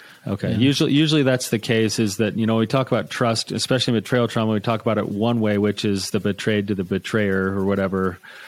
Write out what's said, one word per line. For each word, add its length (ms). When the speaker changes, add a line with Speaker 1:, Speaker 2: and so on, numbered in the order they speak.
Speaker 1:
Okay. 240
Speaker 2:
Yeah. 60
Speaker 1:
Usually, 340
usually 300
that's 300
the 80
case, 400
is 180
that, 180
you 120
know, 80
we 100
talk 220
about 240
trust, 400
especially 440
in 60
betrayal 260
trauma, 260
we 60
talk 220
about 160
it 100
one 320
way, 200
which 260
is 240
the 100
betrayed 500
to 60
the 80
betrayer 720
or 80
whatever. 540